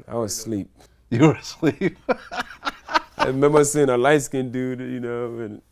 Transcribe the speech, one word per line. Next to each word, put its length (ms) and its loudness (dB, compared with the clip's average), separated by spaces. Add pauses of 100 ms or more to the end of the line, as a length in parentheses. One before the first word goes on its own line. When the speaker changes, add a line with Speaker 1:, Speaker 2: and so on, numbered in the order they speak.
Speaker 1:
I 80 -10
was 240 -4
asleep. 320 -6 (400)
Speaker 2:
You 120 0
were 120 8
asleep? 680 -2
<laughs> 60 -4 (1080)
Speaker 1:
I 80 0
remember 380 4
seeing 260 2
a 80 2
light-skinned 540 2
dude, 280 -6
you 200 -8
know, 380 -6
and, 340 -10